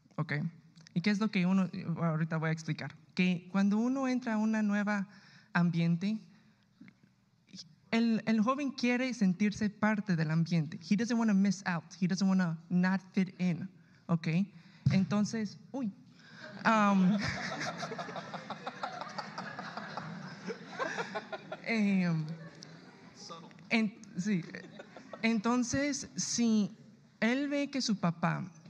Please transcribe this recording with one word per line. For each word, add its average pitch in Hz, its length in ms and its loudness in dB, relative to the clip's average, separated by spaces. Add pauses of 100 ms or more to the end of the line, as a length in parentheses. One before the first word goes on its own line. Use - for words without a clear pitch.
(160)
¿ok? 147 180 -2 (600)
¿Y 175 80 -2
qué 208 80 0
es 208 100 2
lo 214 100 0
que 185 160 0
uno, 185 240 4 (320)
ahorita 160 360 0
voy 160 120 0
a - 20 2
explicar? 156 440 -6 (180)
Que 180 380 0
cuando 202 260 4
uno 262 300 0
entra 254 260 0
a 214 40 0
una 220 240 2
nueva 202 460 0 (460)
ambiente, 170 640 2 (1700)
el, 226 340 2
el 226 160 4
joven 262 300 0
quiere 247 420 0
sentirse 202 560 2
parte 208 460 0
del 156 160 2
ambiente. 165 560 2
He 208 80 4
doesn't 233 220 2
wanna 226 160 4
miss 196 320 2
out. 170 200 -4 (140)
He 185 80 2
doesn't 190 200 2
wanna 185 300 2 (120)
not 185 320 2 (120)
fit 185 260 -2
in, 180 300 0 (380)
¿ok? 165 200 0 (640)
Entonces, 208 640 2 (140)
uy. 240 200 -4 (760)
Um, 202 520 6
<laughs> 196 40 -2 (4000)
em, 190 600 2 (1400)
en-, 226 240 0 (240)
sí. 190 260 0 (800)
Entonces, 240 960 0
si 214 560 2 (480)
él 262 300 0
ve 285 200 -2
que 269 120 -4
su 208 160 0
papá - 540 -2 (180)